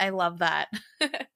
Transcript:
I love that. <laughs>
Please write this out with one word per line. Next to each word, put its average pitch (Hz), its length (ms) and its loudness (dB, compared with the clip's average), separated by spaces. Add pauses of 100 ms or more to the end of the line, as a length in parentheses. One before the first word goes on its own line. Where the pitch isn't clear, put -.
I 190 80 2
love 175 300 0
that. 156 300 2 (320)
<laughs> 285 360 -4